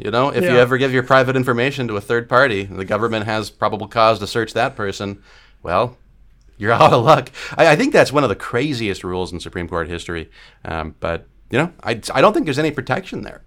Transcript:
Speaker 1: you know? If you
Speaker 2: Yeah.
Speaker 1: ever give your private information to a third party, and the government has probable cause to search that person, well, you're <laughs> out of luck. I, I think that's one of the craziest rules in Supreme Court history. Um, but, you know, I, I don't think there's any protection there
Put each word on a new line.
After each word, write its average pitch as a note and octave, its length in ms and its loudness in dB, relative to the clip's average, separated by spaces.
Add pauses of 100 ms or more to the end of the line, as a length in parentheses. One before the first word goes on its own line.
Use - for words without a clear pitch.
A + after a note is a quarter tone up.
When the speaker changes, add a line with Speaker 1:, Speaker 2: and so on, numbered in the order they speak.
Speaker 1:
you G#2 100 -6
know? B2+ 200 0
If - 120 0
you F3 80 0
Speaker 2:
Yeah. A#2+ 120 4
Speaker 1:
ever B2 160 2
give C3 140 0
your B2+ 120 0
private B2+ 320 4
information B2+ 500 -2
to G#2+ 100 -4
a G2+ 40 -2
third A#2 280 -4
party, B2 340 2
and G2 140 -10
the F#2+ 80 -6
government G#2+ 420 -2
has G#2+ 240 -4
probable G#2 360 -4
cause A2+ 320 2
to G2+ 80 -8
search A2 280 -4
that A2+ 200 -2
person, G2+ 480 -8 (400)
well, F#2+ 340 -2 (600)
you're G#2 140 0
<laughs> A#2 100 4
out D3+ 120 8
of - 100 2
luck. D3 260 4 (260)
I, D#3+ 120 6
I D3+ 80 6
think C4+ 160 0
that's D3 200 6
one C#3+ 120 2
of A#2 60 2
the G2 60 0
craziest A#2 680 -4
rules F2+ 280 -6
in F2 60 -10
Supreme E2+ 300 -8
Court E2 180 -4
history. E2+ 420 -10 (360)
Um, D#2+ 340 -8
but, E2 300 -8 (220)
you A#2 80 -2
know, E3+ 140 -2 (120)
I, A2+ 160 -4 (140)
I C3 80 2
don't G3+ 100 6
think C#4+ 140 -2
there's C#3 120 -4
any D#3 140 0
protection C3 500 -6
there - 240 -16